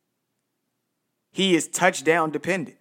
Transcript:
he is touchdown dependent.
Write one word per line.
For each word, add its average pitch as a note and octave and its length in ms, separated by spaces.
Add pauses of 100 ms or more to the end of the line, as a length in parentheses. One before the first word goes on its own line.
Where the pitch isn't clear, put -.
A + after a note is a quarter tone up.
(1300)
he F3+ 240
is D3+ 120
touchdown E3 600
dependent. D#3 520